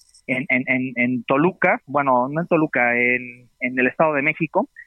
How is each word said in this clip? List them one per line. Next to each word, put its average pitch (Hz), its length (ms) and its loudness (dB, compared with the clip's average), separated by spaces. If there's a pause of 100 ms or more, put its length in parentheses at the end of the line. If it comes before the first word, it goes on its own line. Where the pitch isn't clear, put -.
(280)
en, 127 220 -4
en, 127 180 0
en, 127 280 -2
en 123 280 -2
Toluca, 180 640 2
bueno, 131 420 0
no 156 120 -4
en 175 60 -6
Toluca, 127 480 2
en, 123 540 -2 (100)
en 127 200 -4
el 127 80 2
Estado 156 260 0
de 139 80 0
México, 165 480 -2 (180)